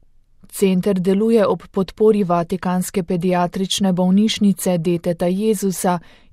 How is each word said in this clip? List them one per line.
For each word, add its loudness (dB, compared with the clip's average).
Center 0
deluje 2
ob -4
podpori 0
Vatikanske -2
pediatrične -2
bolnišnice 2
Deteta -2
Jezusa 0